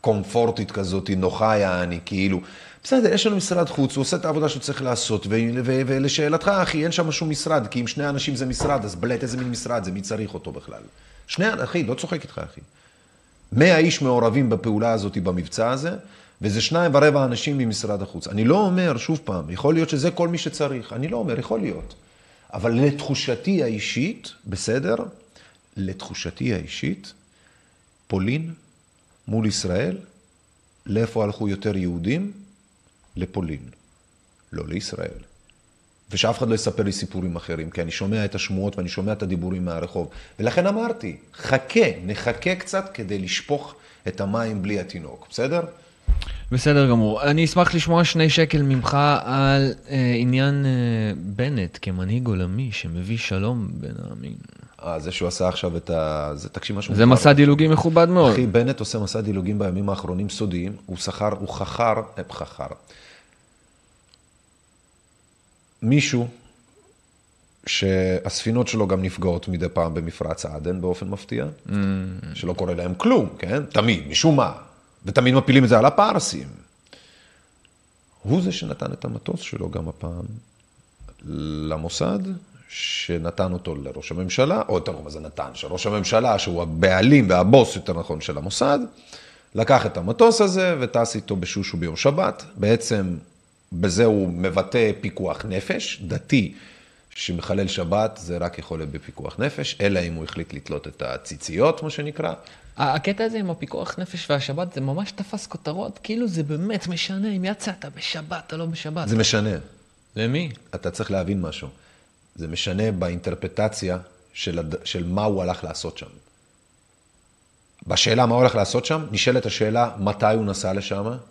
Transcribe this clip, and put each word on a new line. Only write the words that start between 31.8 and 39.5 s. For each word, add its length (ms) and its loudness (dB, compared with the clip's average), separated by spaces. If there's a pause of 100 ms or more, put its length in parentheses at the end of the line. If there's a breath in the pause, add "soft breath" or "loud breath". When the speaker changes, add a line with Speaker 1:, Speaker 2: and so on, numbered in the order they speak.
Speaker 1:
לפולין, 440 -6 (920)
לא 140 -6
לישראל. 520 -8 (920)
ושאף 260 0
אחד 120 0
לא 60 4
יספר 280 -2
לי 80 0
סיפורים 440 -4
אחרים, 340 -6
כי 120 -6
אני 100 -4
שומע 340 -2
את 100 -6
השמועות 420 -2
ואני 120 -4
שומע 220 -4
את 120 -4
הדיבורים 420 -4